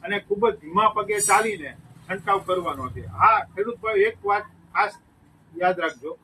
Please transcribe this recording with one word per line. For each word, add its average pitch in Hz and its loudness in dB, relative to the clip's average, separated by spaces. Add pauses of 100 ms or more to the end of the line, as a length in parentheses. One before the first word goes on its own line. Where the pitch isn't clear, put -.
અને 196 -4
ખૂબ 208 0
જ - -2
ધીમા 190 2
પગે 208 -2
ચાલીને 196 0 (340)
છંટકાવ 196 0
કરવાનો 165 -4
છે. 180 -12
હા, 208 4 (160)
ખેડૂત 226 -6
ભાઈ, 220 0
એક 220 0
વાત 202 0
ખાસ - -4 (720)
યાદ 180 2
રાખજો 151 -6